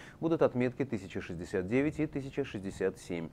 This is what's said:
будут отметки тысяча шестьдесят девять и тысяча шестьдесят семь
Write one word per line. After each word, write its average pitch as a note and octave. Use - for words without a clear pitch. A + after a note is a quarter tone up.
будут E3
отметки B2+
тысяча G2
шестьдесят F2+
девять C#3
и D3+
тысяча C#3
шестьдесят F#2+
семь E2